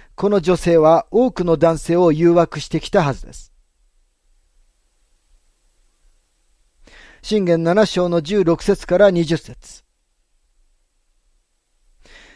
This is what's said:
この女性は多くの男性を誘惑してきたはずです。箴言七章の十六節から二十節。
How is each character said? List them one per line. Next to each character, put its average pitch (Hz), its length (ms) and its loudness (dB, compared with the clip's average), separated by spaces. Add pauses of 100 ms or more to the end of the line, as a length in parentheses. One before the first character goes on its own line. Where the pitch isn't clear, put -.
(160)
こ 202 140 -4
の 208 100 0
女 175 160 0
性 170 220 0
は 156 340 4
多 240 200 2
く 180 120 -6
の 165 140 0
男 165 200 2
性 170 200 -4
を 175 160 4
誘 170 180 2
惑 165 300 0
し - 80 -14
て 160 100 -4
き - 100 -12
た 190 140 0
は 139 100 -2
ず - 120 -14
で - 80 -20
す。 - 180 -20 (3750)
箴 214 220 -2
言 170 200 0
七 185 220 2
章 180 220 -2
の 170 140 -2
十 185 240 -2
六 165 180 -2
節 - 240 -2
か 175 100 0
ら 202 140 4
二 170 140 -2
十 160 100 -4
節。 - 480 -14 (2500)